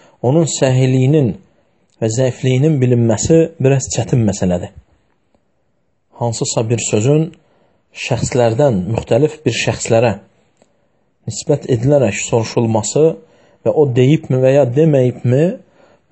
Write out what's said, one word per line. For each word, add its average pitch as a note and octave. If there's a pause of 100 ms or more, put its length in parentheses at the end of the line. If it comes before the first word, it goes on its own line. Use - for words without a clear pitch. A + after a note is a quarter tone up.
(220)
onun D3+
səhiyliyinin C3 (600)
və A2+
zəifliyinin C3
bilinməsi B2 (180)
biraz C3+
çətin A#2+
məsələdir. F2+ (1400)
Hansısa A#2+
bir A2+
sözün C#3+ (680)
şəxslərdən, A#2+ (100)
müxtəlif B2
bir A#2
şəxslərə A#2 (1120)
nisbət -
edilərək B2+
soruşulması A2+ (640)
və A2+
o D3
deyibmi C3
və C3
ya C#3+
deməyibmi, C3 (680)